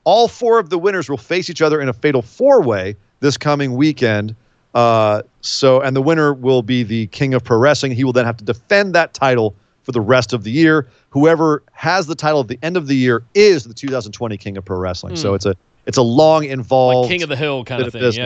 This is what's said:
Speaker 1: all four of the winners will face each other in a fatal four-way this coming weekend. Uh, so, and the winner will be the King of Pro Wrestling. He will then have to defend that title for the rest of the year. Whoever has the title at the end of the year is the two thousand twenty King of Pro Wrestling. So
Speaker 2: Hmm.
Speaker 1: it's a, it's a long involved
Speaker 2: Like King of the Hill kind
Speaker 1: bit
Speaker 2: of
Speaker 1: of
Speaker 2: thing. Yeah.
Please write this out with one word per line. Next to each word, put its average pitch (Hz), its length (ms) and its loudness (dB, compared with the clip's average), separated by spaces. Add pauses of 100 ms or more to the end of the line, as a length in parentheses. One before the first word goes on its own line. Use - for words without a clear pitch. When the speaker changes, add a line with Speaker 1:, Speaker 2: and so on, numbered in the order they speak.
Speaker 1:
all 214 240 4
four 226 300 0
of 185 100 -2
the 175 100 -2
winners 185 300 -2
will 143 80 -4
face 175 320 -6
each 160 140 -4
other 151 180 2
in 139 80 -4
a 120 60 -4
fatal 139 260 0
four-way 117 720 0 (260)
this 139 180 0
coming 143 360 -2
weekend. 113 600 0 (400)
Uh, 113 480 2 (180)
so, 131 400 2
and 135 160 -2
the 135 60 0
winner 151 320 2
will 127 260 0
be 123 220 -2
the 110 240 -4
King 135 260 -4
of 123 100 0
Pro 123 140 0
Wrestling. 135 360 2
He 120 120 -2
will 131 80 0
then 120 140 2
have 117 100 -4
to 110 80 -18
defend 190 500 -2
that 165 200 0
title 120 400 0 (280)
for 131 100 -10
the 120 100 -2
rest 127 320 0
of 107 100 -6
the 107 60 -8
year. 156 360 2 (220)
Whoever 156 540 2 (100)
has 175 340 -4
the 160 80 -8
title 156 280 -2
at 110 60 -6
the 120 140 -10
end 175 140 -4
of 160 100 -4
the 135 100 0
year 123 260 0 (100)
is 196 320 4
the 113 80 -20
two 135 160 -12
thousand 120 240 -8
twenty 110 240 -8
King 98 220 -10
of 95 80 -12
Pro 95 120 -6
Wrestling. 92 380 -8
So 147 140 -4
Speaker 2:
Hmm. 98 60 0
Speaker 1:
it's 95 100 -4
a, 98 80 -2 (320)
it's - 100 -4
a 131 60 4
long 151 420 4
involved 127 640 0
Speaker 2:
Like - 40 -2
King 180 100 -4
of 156 80 -8
the 139 60 -6
Hill 139 280 -4
kind 127 140 -10
Speaker 1:
bit 123 100 -4
Speaker 2:
of 117 60 -14
Speaker 1:
of 117 60 -10
Speaker 2:
thing. - 20 -6
Yeah. 123 60 0 (180)